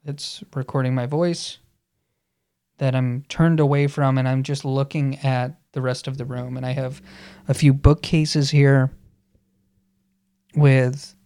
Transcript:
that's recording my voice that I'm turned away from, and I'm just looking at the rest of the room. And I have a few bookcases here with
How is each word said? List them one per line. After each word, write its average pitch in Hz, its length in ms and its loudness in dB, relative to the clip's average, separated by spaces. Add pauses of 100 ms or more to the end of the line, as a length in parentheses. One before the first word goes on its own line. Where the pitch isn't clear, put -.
that's - 400 -12 (100)
recording 131 400 -2
my 123 120 -2
voice 170 540 -4 (1200)
that 131 140 0
I'm 127 360 -2
turned 165 320 2
away 143 260 2
from, 139 300 0
and 131 100 0
I'm 131 160 0
just 143 220 -6
looking 139 540 -2
at 131 380 -2 (140)
the 131 100 -8
rest 127 280 -6
of 135 80 -10
the 123 80 -8
room. 123 320 -8
And 131 80 -8
I 127 60 -4
have 131 300 -6 (460)
a 135 60 0
few 139 180 4
bookcases 147 800 2
here 139 420 4 (1600)
with 135 640 2 (100)